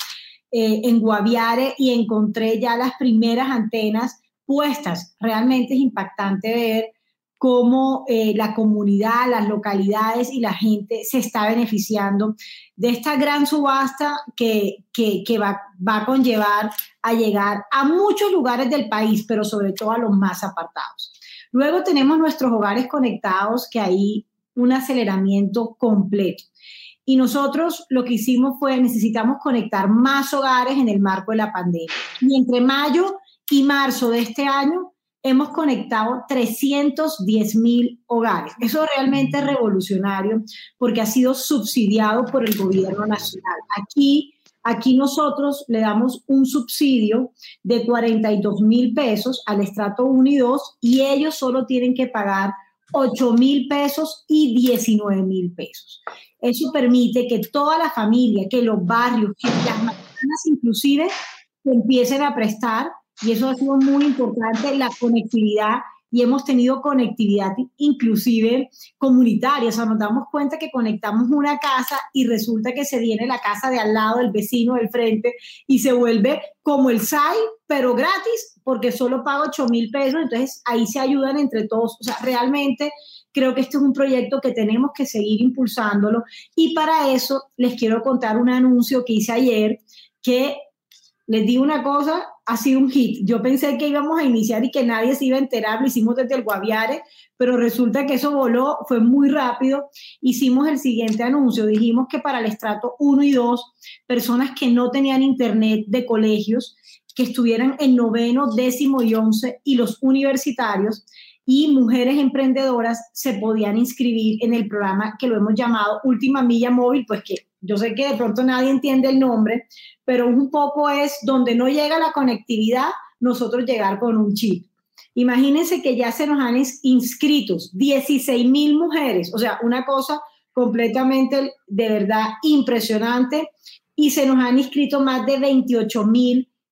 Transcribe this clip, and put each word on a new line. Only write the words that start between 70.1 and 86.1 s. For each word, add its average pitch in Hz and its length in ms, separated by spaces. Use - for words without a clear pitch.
cuenta 285 260
que 320 140
conectamos 226 580
una 285 280
casa 277 420
y 254 140
resulta 226 460
que 285 120
se 277 140
viene 226 300
la 247 100
casa 208 320
de 254 80
al 214 160
lado, 220 240
del 240 140
vecino, 233 420
del 233 160
frente, 233 440
y 269 100
se 254 140
vuelve 240 500
como 269 280
el 226 100
sai, 330 360
pero 254 260
gratis, 392 720
porque 240 260
solo 247 320
paga 285 240
ocho 269 220
mil 233 220
pesos, 277 340
entonces 247 400
ahí 233 240
se 277 100
ayudan 269 400
entre 220 300
todos. 226 320
O - 20
sea, 220 200
realmente 269 720
creo 262 240
que 269 60
este 277 160
es 269 60
un 269 100
proyecto 262 480
que 254 100
tenemos 226 440
que 262 120
seguir 214 340
impulsándolo, 226 840